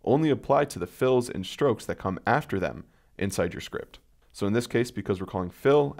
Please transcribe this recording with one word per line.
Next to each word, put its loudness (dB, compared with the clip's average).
only 4
apply 2
to -12
the -4
fills 2
and -6
strokes 0
that -6
come -2
after 0
them -4
inside -2
your -10
script. -12
So -4
in 2
this 0
case, 0
because -4
we're -4
calling -4
fill 2